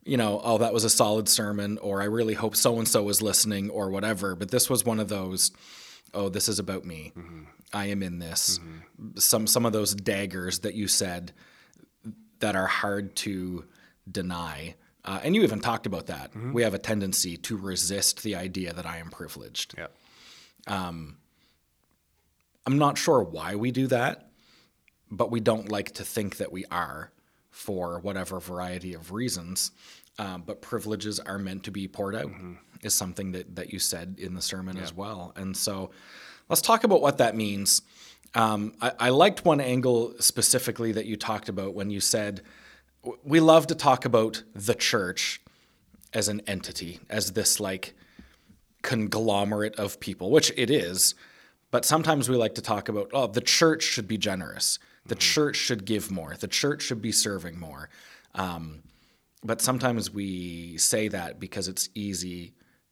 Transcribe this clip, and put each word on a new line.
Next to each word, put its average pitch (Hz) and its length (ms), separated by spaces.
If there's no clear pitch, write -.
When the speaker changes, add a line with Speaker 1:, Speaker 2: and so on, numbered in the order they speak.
Speaker 1:
you 135 120
know, 104 260
"Oh, 113 160
that 113 140
was 110 120
a 113 60
solid 110 380
sermon," 104 500
or, 98 220
"I 101 60
really 110 280
hope 110 220
so-and-so 117 460
was 101 180
listening," 101 500
or 98 200
whatever. 98 440
But 90 160
this 123 200
was 123 140
one 110 140
of 104 100
those, 95 420
"Oh, 98 160
this 98 180
is 101 100
about 95 260
me. 78 320
Speaker 2:
Mm-hmm. 85 260
Speaker 1:
I 101 140
am 101 160
in 87 160
this." 82 400
Speaker 2:
Mm-hmm. 82 600
Speaker 1:
Some, 110 280
some 117 200
of 110 60
those 104 220
daggers 98 680
that 101 140
you 101 140
said 90 440
that 104 180
are 95 100
hard 101 500
to 92 480
deny. 85 640
Uh, 95 180
and 170 140
you 220 60
even 107 180
talked 117 260
about 92 200
that. 69 240
Speaker 2:
Mm-hmm. 117 240
Speaker 1:
We 117 80
have 107 120
a 98 40
tendency 95 580
to 110 200
resist 95 640
the 101 140
idea 90 360
that 170 140
I 82 120
am 82 120
privileged. - 640
Speaker 2:
Yeah. 82 120
Speaker 1:
Um, 87 520
I'm 135 120
not 143 200
sure 135 240
why 82 340
we 120 160
do 131 160
that, 127 400
but 113 200
we 120 100
don't 110 280
like 101 260
to 98 100
think 101 320
that 98 160
we 92 140
are 82 440
for 90 480
whatever 95 420
variety 90 540
of 82 180
reasons. 92 600
Um, 92 280
but - 160
privileges 104 580
are 98 180
meant 95 260
to 104 60
be 95 180
poured 98 260
out - 120
Speaker 2:
Mm-hmm. 90 260
Speaker 1:
is 104 120
something 92 380
that, 90 240
that 90 160
you 95 60
said 90 400
in 92 160
the 87 80
sermon 92 340
Speaker 2:
Yeah. 92 60
Speaker 1:
as 85 120
well. 95 420
And 95 200
so 95 340
let's - 140
talk 226 220
about 196 160
what 143 180
that 113 160
means. 101 480
Um, 107 460
I, 120 200
I 120 100
liked 170 340
one 151 160
angle 123 600
specifically 117 720
that 101 140
you 110 100
talked 107 320
about 98 260
when 101 160
you 101 100
said, 104 400
"W-, 120 200
we 151 160
love 160 260
to 160 80
talk 131 320
about 113 360
the 104 200
church - 640
as 107 140
an 104 180
entity, 90 540
as 101 220
this, 101 280
like, 95 340
conglomerate 104 920
of 101 240
people," 98 300
which 147 260
it 123 140
is. 92 440
But 123 140
sometimes 151 440
we 127 80
like 110 200
to 110 60
talk 104 260
about, 101 240
"Oh, 131 140
the 107 140
church - 420
should 101 260
be 107 100
generous. 92 600
The 117 80
Speaker 2:
Mm-hmm. - 60
Speaker 1:
church 147 360
should 107 280
give 104 260
more. 82 260
The - 120
church 143 340
should 113 200
be 110 100
serving 87 460
more." 76 300
Um, 82 480
but 110 160
sometimes 120 500
we 87 680
say 110 300
that 92 320
because 92 280
it's - 260
easy 90 600